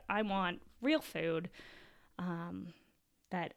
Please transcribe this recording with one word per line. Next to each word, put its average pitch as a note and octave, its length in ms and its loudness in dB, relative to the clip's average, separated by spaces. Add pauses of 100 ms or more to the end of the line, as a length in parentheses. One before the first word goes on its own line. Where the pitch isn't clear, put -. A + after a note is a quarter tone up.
I G#3 140 4
want F#3+ 400 2 (180)
real D4 200 6
food, E3 500 0 (680)
um, F3 500 -4 (640)
that F3 260 -2